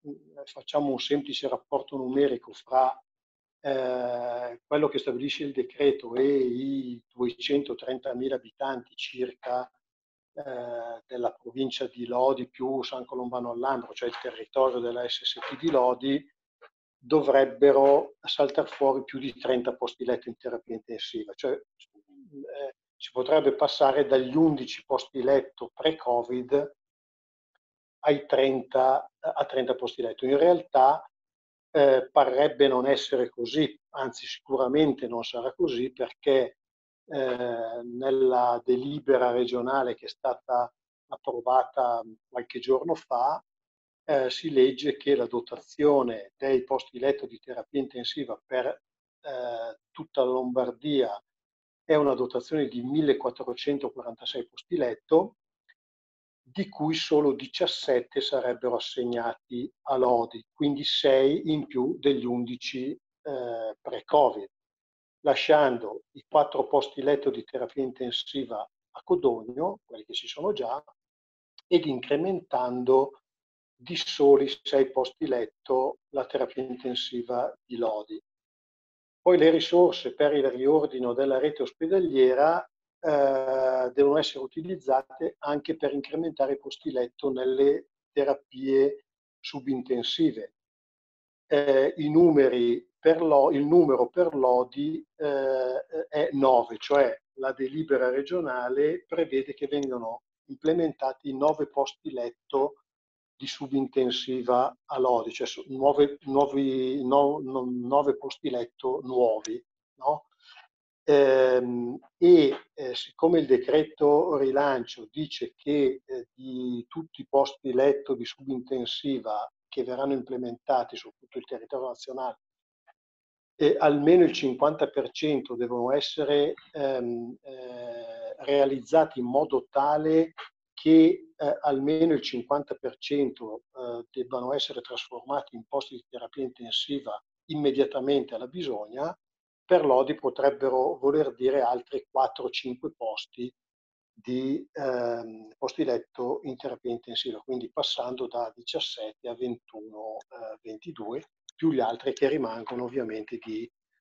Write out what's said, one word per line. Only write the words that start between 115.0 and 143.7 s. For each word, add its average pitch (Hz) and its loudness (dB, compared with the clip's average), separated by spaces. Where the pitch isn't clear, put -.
dice - -8
che, 139 0
eh, 127 -10
di 127 -8
tutti 160 -12
i 127 -14
posti 139 0
letto 139 2
di 120 -8
subintensiva 127 -6
che 131 -6
verranno 131 -4
implementati 123 -4
su 107 -16
tutto - -14
il - -14
territorio 127 -10
nazionale, 127 -10
eh, 151 4
almeno 156 6
il 156 2
cinquanta 143 0
per 123 -4
cento 143 -4
devono 120 -4
essere, 147 0
ehm, 123 -6
eh, 123 -14
realizzati 139 2
in 123 -4
modo 135 -2
tale 156 2
che, 160 6
eh, 151 -2
almeno 151 2
il 131 0
cinquanta 139 -4
per 123 -10
cento, 123 -4
eh, 120 -10
debbano 127 -6
essere 127 -6
trasformati 123 -10
in 113 -16
posti 139 -8
di 120 -18
terapia 127 -12
intensiva 123 -8
immediatamente 139 -2
alla 120 -10
bisogna, 135 -8
per 170 4
Lodi 135 4
potrebbero 135 0
voler 139 0
dire 131 0
altri 123 -4
quattro 127 -2
o 123 -4
cinque 127 -10
posti 123 -10